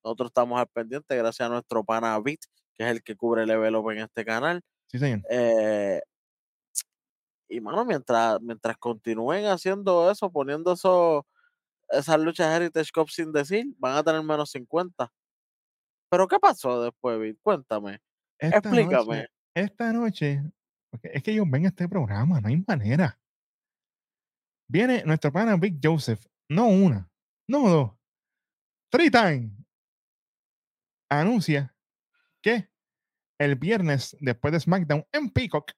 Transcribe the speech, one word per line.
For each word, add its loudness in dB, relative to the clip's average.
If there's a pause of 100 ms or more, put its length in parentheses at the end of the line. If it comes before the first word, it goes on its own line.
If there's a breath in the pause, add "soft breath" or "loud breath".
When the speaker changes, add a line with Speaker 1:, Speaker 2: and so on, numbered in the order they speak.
Speaker 1:
nosotros -6
estamos 0
al -2
pendiente, -8
gracias -2
a -4
nuestro -4
pana -2
Beat, -6 (360)
que -8
es -2
el -4
que -12
cubre -2
Level 0
Up -2
en -8
este -8
canal. -2 (260)
Speaker 2:
Sí, -10
señor. -2
Speaker 1:
Eh, 0 (1500)
y, -8
mano, -4
mientras, 0
mientras -8
continúen -4
haciendo 2
eso, -2
poniendo -2
eso, 2 (640)
esas 2
luchas 0
Heritage -2
Cup 0
sin -8
decir, -2 (120)
van -2
a 0
tener 0
menos -4
cincuenta. -6 (1000)
¿Pero 4
qué 2
pasó 2
después, -4
Beat? -6
Cuéntame. -4 (400)
Speaker 2:
Esta 2
Speaker 1:
Explícame. 2
Speaker 2:
noche, -6 (260)
esta -4
noche, -2 (480)
porque -16
es -4
que -4
ellos 0
ven 0
este -2
programa, 0
no -2
hay 2
manera. 0 (1500)
Viene 2
nuestro 2
pana 2
Big 0
Joseph, 0 (240)
no 2
una, 4 (400)
no 4
dos, 4 (1000)
three 4
time. 2 (1600)
Anuncia 0 (640)
que 0 (720)
el 2
viernes, -2
después -2
de 0
SmackDown 0
en -4
Peacock -2